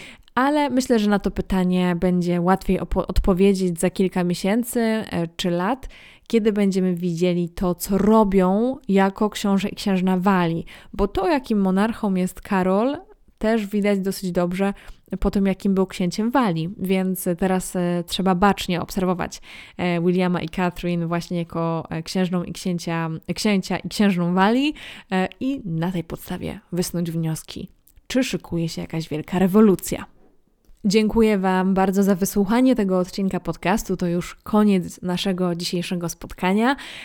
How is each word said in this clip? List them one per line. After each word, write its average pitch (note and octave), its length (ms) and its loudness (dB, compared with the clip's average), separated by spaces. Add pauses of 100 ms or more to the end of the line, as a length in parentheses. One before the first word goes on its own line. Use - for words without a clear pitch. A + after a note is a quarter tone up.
(360)
ale C#4+ 340 2
myślę, B3 300 2
że G#3 100 2
na G3+ 100 2
to G3 120 -2
pytanie F3+ 680 0
będzie F3 420 2
łatwiej F#3 380 2
opo-, F3 280 -2
odpowiedzieć F#3 720 2
za F#3 100 2
kilka F#3 340 0
miesięcy, G3 560 0
e, A3 560 -2
czy F#3 140 -2
lat, F#3 380 -2 (400)
kiedy A3 260 2
będziemy F#3+ 420 2
widzieli F3 540 0
to, F3+ 260 -2
co G3 220 -2
robią G#3 800 4 (100)
jako G3 420 2
książę G3 400 0
i - 60 -10
księżna F#3 420 0
Walii. F3 480 2 (280)
Bo G3+ 140 0
to, F#4 200 -2
jakim C4 340 0
monarchą G3 540 0
jest F3+ 260 -4
Karol, G3+ 560 0 (400)
też A3 300 0
widać G3+ 320 0
dosyć F#3+ 320 -4
dobrze F3+ 420 0 (460)
po G3+ 120 0
tym, G3 140 2
jakim G3 280 0
był F#3+ 140 2
księciem G#3+ 440 -4
Walii, F3+ 460 0
więc F#3 500 -2 (100)
teraz, F#3 380 -2
e, F3 320 0
trzeba F#3 280 0
bacznie F#3 460 0
obserwować, F3+ 600 -4 (360)
e, F3 240 0
Williama F3+ 400 2
i D#3+ 80 -6
Catherine F3 580 -2
właśnie E3+ 300 -4
jako, E3 520 -4
e, D#3+ 140 -6
księżną F3+ 400 -2
i E3 100 -10
księcia, E3 560 -4 (260)
księcia F#3+ 420 0
i - 120 -10
księżną F3 440 2
Walii, A#3+ 400 2 (380)
e, F#3 160 0 (120)
i C4+ 260 -4
na E3 260 -2
tej E3+ 120 -4
podstawie F3+ 560 -10 (120)
wysnuć F3 400 -2
wnioski, D#3+ 580 -6 (380)
czy B3+ 160 2
szykuje E3+ 460 -4
się F3 120 -10
jakaś E3 280 -6
wielka D3+ 300 -2
rewolucja. F#3+ 640 4 (800)
Dziękuję G#3+ 520 4
wam F#3 360 2
bardzo F#3+ 300 2
za G3 120 4
wysłuchanie A3+ 600 2
tego F#3 240 2
odcinka F#3 400 -2
podcastu. F3 580 -2
To F3+ 100 -2
już E3+ 280 -4
koniec G#3 640 2
naszego F3+ 540 -2
dzisiejszego F3 540 -4
spotkania. G#3+ 680 0 (300)